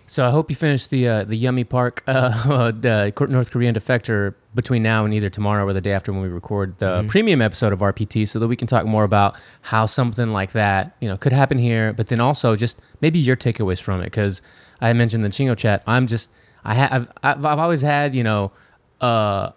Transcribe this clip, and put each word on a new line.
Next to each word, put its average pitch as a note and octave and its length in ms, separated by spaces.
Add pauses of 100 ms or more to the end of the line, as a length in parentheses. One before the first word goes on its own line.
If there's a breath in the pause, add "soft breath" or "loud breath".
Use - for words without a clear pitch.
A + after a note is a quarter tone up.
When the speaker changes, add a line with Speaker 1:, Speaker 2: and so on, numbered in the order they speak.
Speaker 1:
So C3 200
I A#2+ 40
hope D3+ 180
you C#3 80
finish C#3+ 300
the, B2+ 200
uh, G#2+ 160
the G#2 140
Yummy B2+ 260
Park, B2 420
uh, B2+ 640
<laughs> - 0
the A2 440
Cor-, C#3 120
North B2+ 240
Korean A#2+ 240
defector G#2+ 580 (220)
between A#2+ 280
now A2 220
and G#2+ 80
either G#2 160
tomorrow G#2 360
or G2 80
the F#2+ 80
day G2+ 120
after G2 180
when F#2+ 100
we F#2+ 60
record F#2 520
the G2+ 80
Speaker 2:
Mm-hmm. F#2 200
Speaker 1:
premium F#3 340
episode G#2+ 300
of F#2+ 100
R G2 120
P G#2+ 120
T, G#2+ 200
so A2 140
that A2+ 100
we A#2+ 80
can A#2+ 100
talk A2 180
more G#2+ 200
about G2+ 300 (260 loud breath)
how A2+ 240
something A#2 480
like G2 180
that, G2+ 480
you A#2 80
know, F#2+ 80
could B2+ 160
happen C3+ 280
here, A2+ 340
but A2+ 160
then A#2 100
also A#2+ 380
just A2+ 200 (220 soft breath)
maybe E3 200
your B2+ 180
takeaways G2+ 420
from F#2+ 220
it, - 100
'cause G2+ 300 (400 loud breath)
I A#2 100
mentioned A#2 320
the G#2 60
Chingo B2+ 260
chat. G2+ 320
I'm B2 200
just, A2+ 220 (360 soft breath)
I G#2+ 100
ha-, C3+ 160
I've, B2+ 160 (160)
I've, C#3+ 220
I've D3+ 140
always E3 220
had, C#3+ 340
you A#2+ 80
know, G#2 280 (500 soft breath)
uh, G#2+ 560